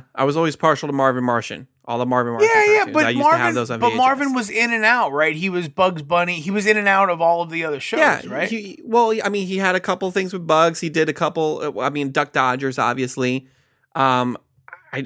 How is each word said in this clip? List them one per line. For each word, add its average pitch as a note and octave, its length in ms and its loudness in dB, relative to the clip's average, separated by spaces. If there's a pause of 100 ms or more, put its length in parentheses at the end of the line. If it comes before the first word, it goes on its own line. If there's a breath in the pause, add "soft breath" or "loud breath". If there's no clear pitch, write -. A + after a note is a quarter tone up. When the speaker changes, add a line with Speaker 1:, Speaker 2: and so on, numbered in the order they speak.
(140)
Speaker 1:
I - 120 -2
was C#3+ 100 0
always E3 200 0
partial D#3 320 0
to C#3+ 60 -4
Marvin C3+ 300 2
Martian. A#2 440 -4 (200)
All A#2+ 100 -4
the B2 80 -2
Marvin B2 280 0
Martin G#4 200 2
Speaker 2:
Yeah, G#4+ 120 4
yeah, G#4+ 140 4
Speaker 1:
cartoons. F#4+ 140 -4
Speaker 2:
but D4+ 120 2
Speaker 1:
I - 60 2
used - 100 0
Speaker 2:
Marvin, D#4 180 4
Speaker 1:
to - 60 2
have E4+ 100 0
those A#3+ 160 -2
on A3+ 80 -6
Speaker 2:
but A#3 100 2
Speaker 1:
V A3+ 40 -2
H - 20 -2
S. - 20 -2
Speaker 2:
Marvin C4+ 360 2
was A#3 160 -2
in A#3 240 -2
and A3+ 100 -2
out, A3 300 2
right? D#3 220 2
He F3 140 -4
was F3 200 -4
Bugs F#3 320 0
Bunny. F3 400 -2
He E3+ 100 -6
was G3+ 160 0
in G#3+ 80 6
and G#3 120 0
out G3 220 4
of E3+ 120 -2
all E3+ 200 2
of E3 80 -6
the E3 140 -6
other D3 160 -4
shows, - 200 -4
Speaker 1:
Yeah, C4+ 280 2
Speaker 2:
right? F3+ 220 -4
Speaker 1:
he, G#3 340 -8
well, A3+ 300 2 (100)
I G3+ 60 0
mean, G3+ 180 -4
he F#3+ 100 -4
had F#3+ 180 2
a F#3 40 2
couple F#3 320 -4
things F#3 220 -2
with F3+ 120 -8
Bugs. D#3+ 360 2
He E3+ 80 -4
did D#3 180 0
a D3+ 60 -2
couple, D#3 640 -2
uh, G#2+ 40 -4
I C3 80 0
mean, C#3+ 220 -4
Duck D3 220 -2
Dodgers, C3 440 0
obviously. B2+ 680 -2 (480 soft breath)
Um, B2+ 420 0 (540)
I, C3 140 -6